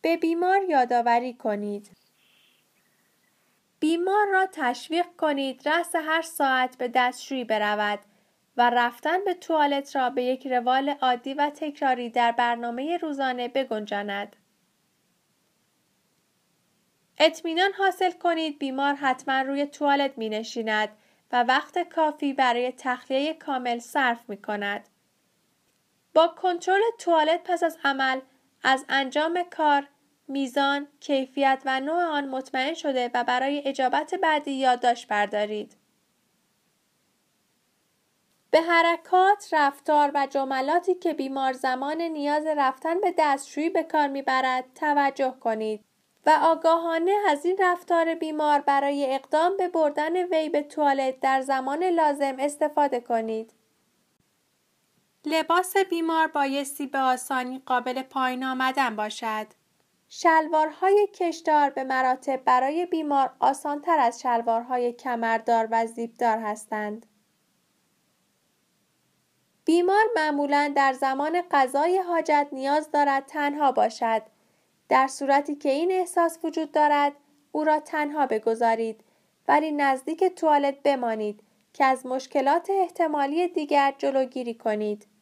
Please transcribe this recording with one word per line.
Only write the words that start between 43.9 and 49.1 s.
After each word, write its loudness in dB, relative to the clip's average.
می‌برد، -2
توجه 0
کنید -4
و 6
آگاهانه 2
از 0
این 0
رفتار 2
بیمار 0
برای 0